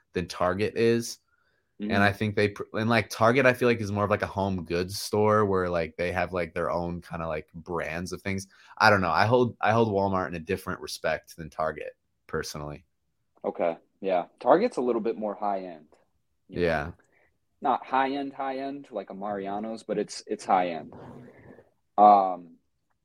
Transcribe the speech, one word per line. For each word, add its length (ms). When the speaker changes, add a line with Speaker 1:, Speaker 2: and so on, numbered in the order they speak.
Speaker 1:
than 140
Target 500
is. 420
Speaker 2:
Mm-hmm. 100
Speaker 1:
And 120
I 80
think 240
they 140
pr-, 140
and, 160
like, 200
Target, 360
I 80
feel 140
like, 140
is 100
more 140
of, 60
like, 100
a 60
home 380
goods 340
store 460
where, 240
like, 280
they 140
have, 220
like, 200
their 180
own 300
kinda, 260
like, 260
brands 600
of 80
things. 260
I 120
don't 120
know. 100
I 140
hold, 360
I 100
hold 180
Walmart 380
in 80
a 40
different 420
respect 560
than 120
Target, 460
personally. 580
Speaker 2:
Okay. 340
Yeah. 240
Target's 380
a 40
little 200
bit 160
more 180
high 300
end. 220
You 120
know? 20
Speaker 1:
Yeah. 300
Speaker 2:
Not 240
high 260
end, 220
high 260
end, 320
like 180
a 40
Mariano's, 720
but 140
it's, 300
it's 180
high 240
end. 240
Um, 600